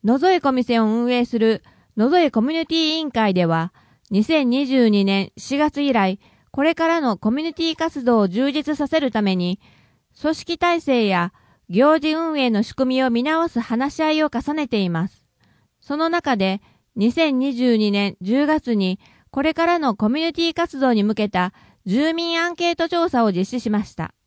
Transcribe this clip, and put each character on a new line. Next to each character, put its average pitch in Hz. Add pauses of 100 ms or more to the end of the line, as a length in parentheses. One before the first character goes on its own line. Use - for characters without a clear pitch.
野 240
添 359
コ 269
ミ 254
セ 233
を 220
運 233
営 240
す 240
る 220 (340)
野 226
添 330
コ 220
ミ 294
ュ 330
ニ 320
テ 320
ィ 330
委 311
員 311
会 214
で 180
は、 165 (380)
二 208
千 285
二 269
十 247
二 202
年 196
四 -
月 302
以 285
来、 196 (300)
こ 269
れ 320
か 330
ら 330
の 233
コ 208
ミ 277
ュ 330
ニ 330
テ 320
ィ 330
活 320
動 233
を 202
充 247
実 294
さ 294
せ 320
る 262
た 214
め 190
に、 180 (600)
組 311
織 -
体 349
制 247
や 180 (360)
行 277
事 302
運 311
営 254
の 214
仕 -
組 254
み 262
を 254
見 233
直 320
す 240
話 240
し 320
合 311
い 311
を 302
重 285
ね 302
て 226
い 185
ま 170
す。 - (560)
そ 285
の 320
中 330
で、 190 (340)
二 226
千 294
二 269
十 240
二 214
年 202
十 254
月 294
に、 190 (300)
こ 269
れ 311
か 330
ら 349
の 262
コ 214
ミ 294
ュ 330
ニ 330
テ 330
ィ 330
活 339
動 254
に 208
向 214
け 208
た 180 (320)
住 277
民 339
ア 339
ン 339
ケ 349
ー -
ト 330
調 339
査 240
を 208
実 185
施 240
し 226
ま 208
し -
た。 - (120)